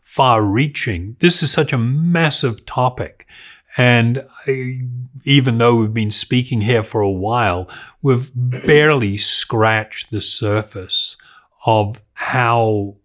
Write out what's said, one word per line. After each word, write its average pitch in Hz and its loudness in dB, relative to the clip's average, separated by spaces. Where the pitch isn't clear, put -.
far-reaching. 113 0
This 175 4
is 147 0
such - 0
a 135 0
massive 147 0
topic. - -4
And 123 4
I, 127 -6
even 131 4
though 117 4
we've 110 0
been 110 -2
speaking 123 -2
here 110 0
for 110 -4
a 101 2
while, 95 -2
we've 127 0
barely 127 2
scratched - -2
the 104 -6
surface - -4
of 110 2
how 113 -2